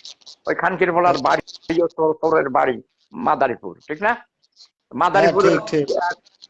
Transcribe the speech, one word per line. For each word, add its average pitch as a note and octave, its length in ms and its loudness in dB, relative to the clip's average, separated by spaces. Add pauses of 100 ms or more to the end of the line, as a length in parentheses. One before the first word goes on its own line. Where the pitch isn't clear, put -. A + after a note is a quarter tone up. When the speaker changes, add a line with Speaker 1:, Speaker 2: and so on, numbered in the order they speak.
(480)
Speaker 1:
ওই D#3 80 -2
খানকির F3 380 0
পোলার E3+ 300 2
বাড়ি, D#3 520 -2
চোর-, D#3+ 400 0
চোরের D#3 340 0
বাড়ি C3+ 340 0 (300)
মাদারীপুর, B2 760 -4
ঠিক D#3 140 -10
না? A3+ 240 -4 (680)
মাদারীপুরে F3+ 540 4
Speaker 2:
হ্যাঁ, E3 180 2
ঠিক, D3+ 200 0
ঠিক। - 100 -2
Speaker 1:
এক-, - 380 -6 (160)